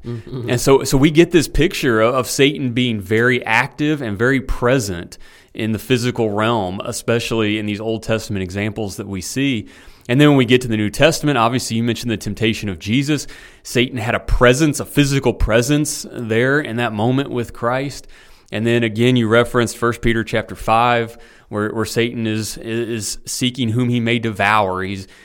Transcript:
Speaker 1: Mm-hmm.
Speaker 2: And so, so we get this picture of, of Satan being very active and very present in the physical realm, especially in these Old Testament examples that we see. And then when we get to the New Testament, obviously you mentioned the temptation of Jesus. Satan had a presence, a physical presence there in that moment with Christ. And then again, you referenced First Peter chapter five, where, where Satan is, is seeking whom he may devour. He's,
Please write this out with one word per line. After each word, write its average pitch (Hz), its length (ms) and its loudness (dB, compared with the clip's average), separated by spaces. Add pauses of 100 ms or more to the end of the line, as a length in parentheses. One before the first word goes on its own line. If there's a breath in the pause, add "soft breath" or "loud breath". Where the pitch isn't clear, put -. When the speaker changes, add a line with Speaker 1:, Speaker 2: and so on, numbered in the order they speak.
Speaker 1:
Mm-hmm. 120 460 -10
Speaker 2:
And 123 100 0
so, 135 240 6
so 139 140 2
we 151 120 6
get 165 200 6
this 160 180 4
picture 123 540 2
of, 120 120 4
of 127 140 0
Satan 139 460 0
being 120 260 0
very 117 460 0
active 139 560 0
and 101 160 -4
very 127 240 2
present 117 760 -2 (380 soft breath)
in 110 180 -2
the 104 60 -2
physical 120 500 -2
realm, 104 560 -2
especially 113 760 -2
in 107 60 -6
these 104 160 -4
Old 110 220 -4
Testament 107 400 -4
examples 101 560 -6
that 98 80 -8
we 98 160 -8
see. 131 440 -2 (440 loud breath)
And 131 100 4
then 147 100 8
when 139 60 6
we 127 80 6
get 127 160 4
to 123 80 -8
the 110 80 0
New 104 140 0
Testament, 147 480 2
obviously 113 400 0
you 117 40 0
mentioned 117 280 -2
the 107 80 -2
temptation 107 500 -4
of 87 100 -8
Jesus. 135 480 -2 (360 loud breath)
Satan 127 340 0
had 113 180 -2
a 98 60 -2
presence, 131 580 4
a 104 60 -6
physical 135 480 2
presence 135 800 0
there 120 480 0
in 117 160 -8
that 117 160 -2
moment 127 380 0
with 120 240 -6
Christ. 131 540 -4 (440 soft breath)
And 107 140 -2
then 117 180 2
again, 117 320 2
you 117 100 2
referenced 117 520 2
First 117 240 -2
Peter 113 200 2
chapter 104 320 -4
five, 117 600 0 (320 loud breath)
where, 104 240 -4
where 110 140 -2
Satan 117 400 -2
is, 110 320 -4
is 113 680 -6
seeking 123 460 -2
whom 123 180 0
he 120 100 0
may 117 200 0
devour. 101 640 -2
He's, 95 260 -8 (160 loud breath)